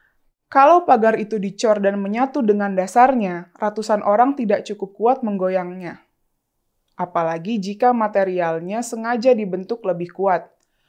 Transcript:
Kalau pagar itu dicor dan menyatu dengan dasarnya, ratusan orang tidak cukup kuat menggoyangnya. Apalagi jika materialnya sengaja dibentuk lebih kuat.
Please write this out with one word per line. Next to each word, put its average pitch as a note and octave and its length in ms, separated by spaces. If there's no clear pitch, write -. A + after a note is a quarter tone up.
Kalau E4 400
pagar A3 320
itu G#3+ 240
dicor G#3 400
dan G3+ 160
menyatu A#3 480
dengan G3+ 320
dasarnya, G3 800
ratusan G#3+ 480
orang B3 320
tidak G3 320
cukup G3+ 240
kuat B3 320
menggoyangnya. F#3 720
Apalagi F3 640
jika G#3 320
materialnya G3 960
sengaja A#3 480
dibentuk G3 480
lebih F3 320
kuat. F3+ 320